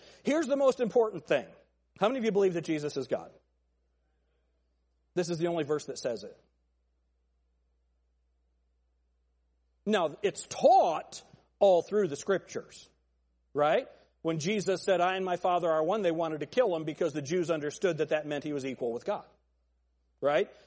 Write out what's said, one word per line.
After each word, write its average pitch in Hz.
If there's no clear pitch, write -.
Here's 294
the 277
most 269
important 220
thing. 139
How 196
many 269
of 220
you 220
believe 190
that 165
Jesus 147
is 135
God? 95
This 170
is 170
the 170
only 170
verse 147
that 135
says 113
it. 82
Now, 175
it's -
taught 554
all 185
through 202
the 139
Scriptures, -
right? 160
When 165
Jesus 185
said, 185
"I 185
and 190
my 180
Father 175
are 156
one," 196
they 175
wanted 160
to 147
kill 233
him 160
because 156
the 151
Jews 160
understood 156
that 151
that 151
meant 147
he 151
was 139
equal 127
with 117
God, 196
right? 151